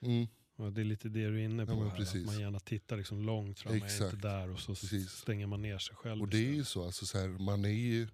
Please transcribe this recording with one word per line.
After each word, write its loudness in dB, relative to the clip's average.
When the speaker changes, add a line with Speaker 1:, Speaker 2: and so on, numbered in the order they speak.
Speaker 1:
Mm. 4
Speaker 2:
Och -2
det -2
är 2
lite -2
det 0
du 2
är 0
inne 0
på 0
Speaker 1:
Ja, 2
men 2
Speaker 2:
här, -4
Speaker 1:
precis. 0
Speaker 2:
att -2
man -2
gärna -2
tittar -4
liksom -2
långt 0
fram, -2
är 6
inte 2
Speaker 1:
Exakt. 0
Speaker 2:
där, 0
och -6
så -4
s-, -4
Speaker 1:
Precis. -2
Speaker 2:
stänger -2
man -2
ner -4
sig -8
själv -4
Speaker 1:
Och 0
det 4
är 8
ju 6
Speaker 2:
istället. 2
Speaker 1:
så, -2
alltså, -4
så 0
här, 0
man 2
är 6
ju 2